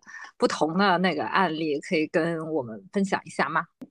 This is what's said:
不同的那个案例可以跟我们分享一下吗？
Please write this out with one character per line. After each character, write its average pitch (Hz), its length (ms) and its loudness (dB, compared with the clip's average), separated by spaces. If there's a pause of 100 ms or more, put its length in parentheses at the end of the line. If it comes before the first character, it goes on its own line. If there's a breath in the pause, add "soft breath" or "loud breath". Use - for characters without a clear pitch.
(380 loud breath)
不 - 100 2
同 156 300 0
的 196 200 4
那 180 180 2
个 143 100 -2
案 180 280 2
例 156 260 -2
可 - 160 -4
以 156 120 2
跟 165 320 0 (120)
我 156 100 -2
们 117 200 -10 (100)
分 202 120 0
享 - 220 -2
一 160 40 -16
下 147 180 -2
吗？ 160 140 0 (300)